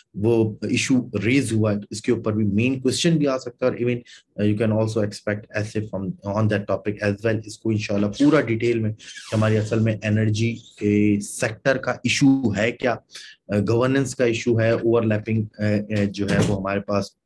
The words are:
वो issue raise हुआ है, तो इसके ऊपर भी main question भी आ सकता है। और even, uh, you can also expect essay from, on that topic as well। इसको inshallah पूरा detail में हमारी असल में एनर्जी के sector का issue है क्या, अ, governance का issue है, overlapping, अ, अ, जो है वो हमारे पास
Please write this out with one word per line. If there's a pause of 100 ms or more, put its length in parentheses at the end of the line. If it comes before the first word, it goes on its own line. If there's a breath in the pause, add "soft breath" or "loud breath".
(160)
वो (120)
issue
raise
हुआ
है,
तो
इसके
ऊपर
भी
main
question
भी
आ
सकता
है।
और
even, (420 loud breath)
uh,
you
can
also
expect
essay
from, (240)
on
that
topic (100)
as
well।
इसको
inshallah
पूरा
detail
में (400 loud breath)
हमारी
असल
में
एनर्जी
के
sector
का
issue
है
क्या, (500 loud breath)
अ,
governance
का
issue
है,
overlapping, (140)
अ,
अ,
जो
है
वो
हमारे
पास